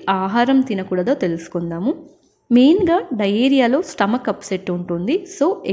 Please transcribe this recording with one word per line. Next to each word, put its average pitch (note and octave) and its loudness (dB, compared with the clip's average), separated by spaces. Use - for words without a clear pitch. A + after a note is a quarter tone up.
ఆహారం A3+ 2
తినకూడదో F#3+ -2
తెలుసుకుందాము. E3+ -4
మెయిన్గా E4 6
డయేరియాలో A#3+ 2
స్టమక్ G#3+ -2
అప్సెట్ F#3 -6
ఉంటుంది. F3 -2
So, C#4+ 2